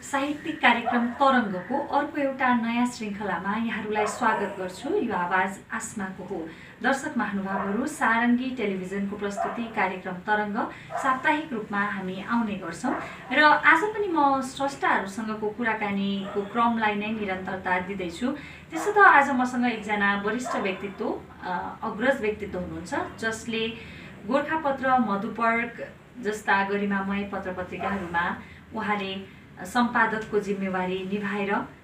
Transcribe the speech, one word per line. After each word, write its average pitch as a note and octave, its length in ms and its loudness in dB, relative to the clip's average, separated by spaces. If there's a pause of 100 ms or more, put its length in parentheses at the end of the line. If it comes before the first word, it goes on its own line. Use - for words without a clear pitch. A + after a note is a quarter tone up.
(120)
साहित्यिक D4 500 -2
कार्यक्रम A#3+ 460 4
तरङ्गको A#3+ 800 2
अर्को C#4+ 340 0
एउटा C4 340 2
नयाँ A#3 320 2
श्रृङ्खलामा G3+ 680 -4
यहाँहरूलाई G#3+ 520 -2
स्वागत G#3 520 0
गर्छु। F#3 300 -6
यो C4+ 240 0
आवाज F#3 460 0 (120)
आस्माको F#3+ 520 -8
हो। F3 240 -6 (360)
दर्शक C4 340 0
महानुभावहरू, G3 720 0
सारङ्गी A#3+ 640 4
टेलिभिजनको G3 680 -2
प्रस्तुति G3+ 460 -2
कार्यक्रम F#3+ 500 -2
तरङ्ग G#3 440 0 (400)
साप्ताहिक D4+ 560 0
रूपमा G#3 320 -2
हामी F#3+ 380 -4
आउने A3 320 0
गर्छौँ - 440 -4 (320)
र C#4 120 6
आज D4 400 8
पनि G#4+ 240 0
म C#4 340 4
स्रष्टाहरूसँगको A3 1080 -2
कुराकानीको G3+ 920 -2
क्रमलाई A3+ 540 2
नै G#3 120 -2
निरन्तरता F#3+ 720 -2
दिँदैछु। F#3+ 520 -4 (400)
त्यसो E4 200 -2
त G#4 60 4
आज D#4 320 10
मसँग B3 360 2
एकजना G3+ 560 0
वरिष्ठ A3 340 -2
व्यक्तित्व, G3+ 640 -4 (240)
अ, F#3 400 -6
अग्रज A3 380 2
व्यक्तित्व G3+ 380 -2
हुनुहुन्छ, E3 360 -6 (240)
जसले A3+ 480 -2 (600)
गोरखापत्र, C#4 720 2
मधुपर्क A3+ 960 0 (280)
जस्ता G3 480 0
गरिमामय G3+ 640 0
पत्र F#3+ 200 -6
पत्रिकाहरूमा F3+ 880 -2 (340)
उहाँले G3+ 500 -4 (400)
सम्पादकको G#3+ 720 2
जिम्मेवारी F#3+ 760 -2
निभाएर G3+ 400 -2 (300)